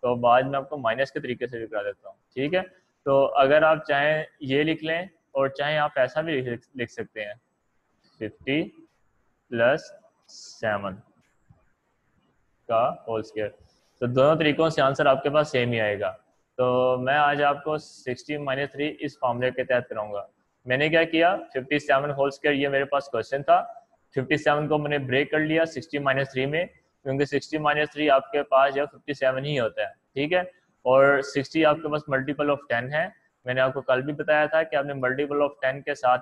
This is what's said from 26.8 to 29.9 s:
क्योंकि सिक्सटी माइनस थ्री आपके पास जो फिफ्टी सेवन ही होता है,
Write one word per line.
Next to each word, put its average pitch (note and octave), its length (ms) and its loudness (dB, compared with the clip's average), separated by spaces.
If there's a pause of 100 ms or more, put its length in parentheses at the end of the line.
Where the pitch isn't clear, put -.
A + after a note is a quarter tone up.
क्योंकि C#3 220 -2
सिक्सटी D3 320 -4
माइनस D3 340 0
थ्री D3 160 -2
आपके C#3 340 2
पास C#3 300 4
जो C#3+ 140 -2
फिफ्टी C#3+ 280 -10
सेवन C3 300 0
ही D3 120 -2
होता A2 260 -2
है, G2 100 -4 (220)